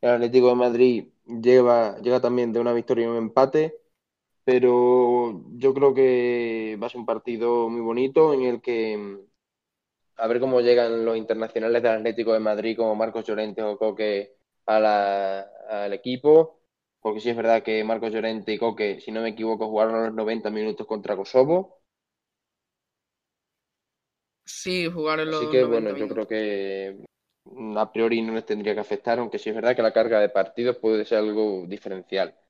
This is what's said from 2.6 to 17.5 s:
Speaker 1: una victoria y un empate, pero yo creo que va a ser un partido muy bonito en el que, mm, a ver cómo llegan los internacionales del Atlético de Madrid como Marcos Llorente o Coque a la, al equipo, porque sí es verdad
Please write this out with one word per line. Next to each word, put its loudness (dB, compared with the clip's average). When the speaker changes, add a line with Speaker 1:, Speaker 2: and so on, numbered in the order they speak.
Speaker 1:
una 0
victoria 0
y -2
un -2
empate, 2
pero 4
yo 2
creo 4
que 0
va -6
a -6
ser -14
un -10
partido -2
muy -6
bonito 2
en 0
el -2
que, -4
mm, -12
a -4
ver -2
cómo 2
llegan 2
los 0
internacionales -2
del 2
Atlético -2
de 2
Madrid -2
como 0
Marcos -4
Llorente -6
o -4
Coque -4
a 2
la, 0
al -6
equipo, 2
porque -4
sí -2
es 0
verdad 2